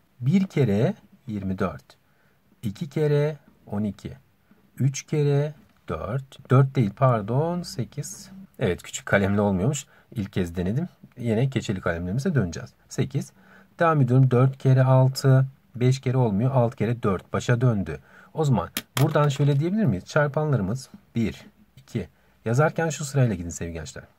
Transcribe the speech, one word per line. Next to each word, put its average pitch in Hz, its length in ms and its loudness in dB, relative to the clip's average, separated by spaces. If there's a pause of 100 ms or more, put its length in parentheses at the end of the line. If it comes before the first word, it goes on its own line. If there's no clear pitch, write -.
(200)
Bir 185 260 2
kere 120 480 2 (320)
yirmi 95 320 -6
dört, 85 260 -6 (800)
iki 107 280 -8
kere 147 460 0 (300)
on 104 180 -4
iki, 98 280 -8 (680)
üç 135 280 -2
kere 147 480 0 (340)
dört, 90 600 -8
dört 135 240 4
değil 110 220 2
pardon, 131 680 0
sekiz. - 680 -12 (280)
Evet, 90 240 -2
küçük - 240 -16
kalemle 101 340 2
olmuyormuş. 104 460 0 (280)
İlk 98 180 -6
kez 87 240 -4
denedim. 107 320 -2 (300)
Yine 120 320 0
keçeli 101 300 -4
kalemlerimize 92 540 -4
döneceğiz. 98 360 -2 (180)
Sekiz. - 440 -6 (460)
Devam 160 220 4
ediyorum. 127 300 4
Dört 131 280 2
kere 131 240 4
altı, 131 640 4 (280)
beş 127 260 0
kere 123 160 -2
olmuyor. 113 340 2
Altı 120 260 2
kere 117 260 -2
dört. 95 300 -2
Başa 117 280 0
döndü. 101 380 0 (360)
O 156 100 -2
zaman 104 240 0 (340)
buradan 147 260 2
şöyle 143 320 2
diyebilir 190 240 0
miyiz? 98 200 0
Çarpanlarımız 139 880 -2 (240)
bir, 110 300 -4 (320)
iki. - 320 -10 (360)
Yazarken 156 440 0
şu 147 160 -8
sırayla 127 300 2
gidin 85 160 -8
sevgili 82 240 -10
gençler. 78 300 -12 (140)